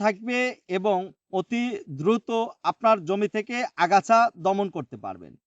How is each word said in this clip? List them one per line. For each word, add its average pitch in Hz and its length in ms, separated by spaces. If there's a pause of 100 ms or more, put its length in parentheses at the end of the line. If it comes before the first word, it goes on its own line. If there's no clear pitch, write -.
থাকবে 220 360 (400)
এবং 190 220 (400)
অতি 233 240 (360)
দ্রুত 208 300 (400)
আপনার 220 280 (100)
জমি 202 280
থেকে 220 220 (260)
আগাছা 196 360 (240)
দমন 196 320
করতে 135 280
পারবেন। 90 300 (140)